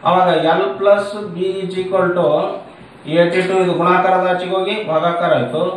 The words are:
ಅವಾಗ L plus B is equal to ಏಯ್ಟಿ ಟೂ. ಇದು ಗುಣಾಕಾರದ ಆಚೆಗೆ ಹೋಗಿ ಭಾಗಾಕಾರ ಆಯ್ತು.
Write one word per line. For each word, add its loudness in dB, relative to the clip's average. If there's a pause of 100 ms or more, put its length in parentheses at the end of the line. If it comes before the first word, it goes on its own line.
ಅವಾಗ 4 (300)
L 0 (160)
plus 2 (260)
B -4 (140)
is -8
equal 0 (100)
to 2 (880)
ಏಯ್ಟಿ 2
ಟೂ. -2
ಇದು 0
ಗುಣಾಕಾರದ 2
ಆಚೆಗೆ -4
ಹೋಗಿ -2 (160)
ಭಾಗಾಕಾರ 0
ಆಯ್ತು. -4 (140)